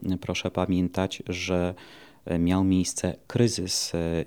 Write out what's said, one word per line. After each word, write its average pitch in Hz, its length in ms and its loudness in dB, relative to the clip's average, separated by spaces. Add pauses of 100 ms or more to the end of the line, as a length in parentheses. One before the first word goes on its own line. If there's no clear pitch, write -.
(120)
e, 90 60 0
proszę - 340 -4
pamiętać, 92 800 0
że, 90 440 0 (520)
e, 85 140 0
miał 92 240 4
miejsce 92 520 2 (120)
kryzys, 92 680 0
e, 82 320 0